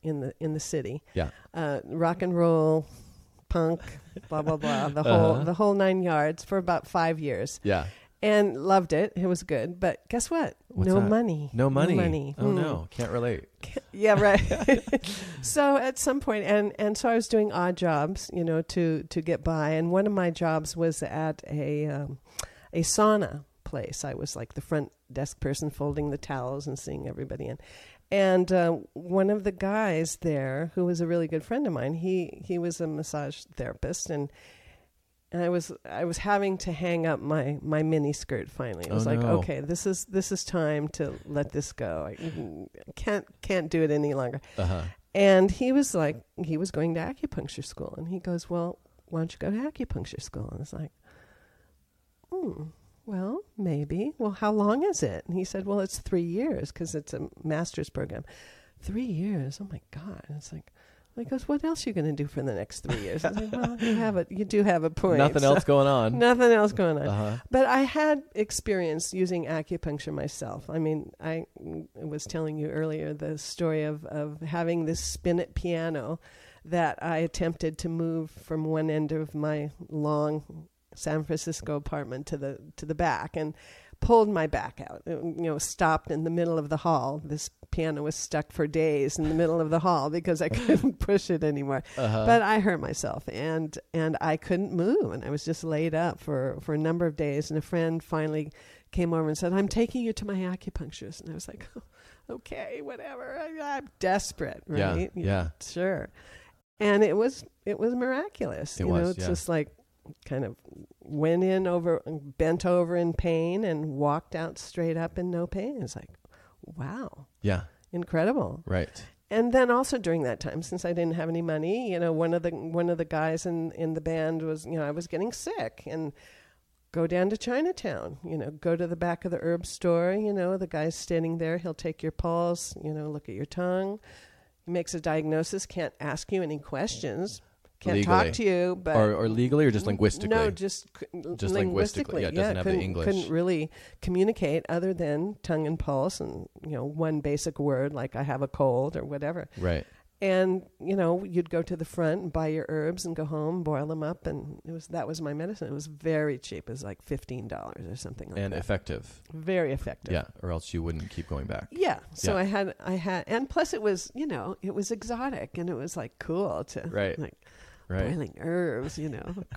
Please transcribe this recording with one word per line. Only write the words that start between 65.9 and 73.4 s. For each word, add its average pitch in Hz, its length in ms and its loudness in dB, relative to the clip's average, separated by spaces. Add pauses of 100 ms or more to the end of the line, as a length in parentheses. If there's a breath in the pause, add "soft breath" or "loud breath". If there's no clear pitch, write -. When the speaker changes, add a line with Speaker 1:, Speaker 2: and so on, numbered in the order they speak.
Speaker 1:
nothing 240 340 8
else 208 200 8
going 180 260 2
on. 143 100 -2
Speaker 2:
Uh-huh. 104 300 0 (140)
Speaker 1:
But 262 160 8
I 262 160 6
had 302 400 2 (100)
experience 180 800 0
using 180 320 2
acupuncture 156 680 -4
myself. 139 560 -6
I 160 100 -2
mean, 156 400 0
I, 160 260 -6 (560)
I 156 40 -10
was 151 200 -8
telling 156 320 -4
you 151 120 -2
earlier 156 440 -4
the 151 240 -6
story 156 460 -2